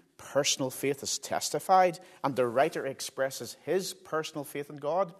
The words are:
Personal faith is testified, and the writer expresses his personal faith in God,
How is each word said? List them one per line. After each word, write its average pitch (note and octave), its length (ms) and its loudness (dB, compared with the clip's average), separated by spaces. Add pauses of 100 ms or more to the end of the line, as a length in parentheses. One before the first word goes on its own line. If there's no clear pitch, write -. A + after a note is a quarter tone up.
(180)
Personal C#3 520 0
faith C3+ 340 -2
is - 140 -4
testified, F3+ 800 2 (240)
and C#3 120 0
the B2 120 4
writer C#3 380 2
expresses C3+ 760 -4
his F3 300 0
personal D#3 500 -6
faith C#3+ 260 -8
in D#3 60 -14
God, E3 440 0